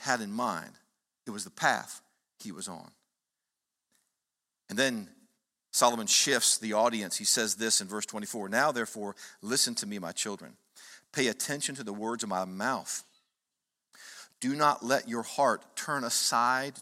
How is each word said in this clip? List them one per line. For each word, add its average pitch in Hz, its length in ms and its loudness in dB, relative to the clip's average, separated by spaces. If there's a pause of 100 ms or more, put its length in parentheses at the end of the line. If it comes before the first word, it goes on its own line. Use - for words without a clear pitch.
had 123 200 2
in 101 120 -4
mind. 107 400 -2 (540)
It 120 40 -6
was 101 140 -8
the 95 60 -12
path - 520 0 (380)
he 101 120 -12
was 95 160 -10
on. 80 240 -14 (1800)
And 101 100 -2
then 120 300 0 (640)
Solomon 117 360 4
shifts - 520 4
the 110 140 -4
audience. 107 440 2
He 107 80 -8
says 107 300 2
this 110 260 2
in 95 80 -4
verse 104 180 -6
twenty-four, 104 420 -8
"Now, 135 240 2
therefore, 107 440 -6 (260)
listen 120 340 0
to 107 100 -4
me, 104 120 -6
my 87 140 -6
children. 90 440 -8 (560)
Pay 131 160 2
attention 143 480 -4
to 135 80 -10
the 104 80 -6
words 113 300 -4
of 107 60 -4
my 92 160 0
mouth. 98 600 -4 (1400)
Do 131 140 0
not 147 300 4
let 127 240 2
your 117 140 -2
heart - 540 2
turn 143 280 -2
aside 131 760 2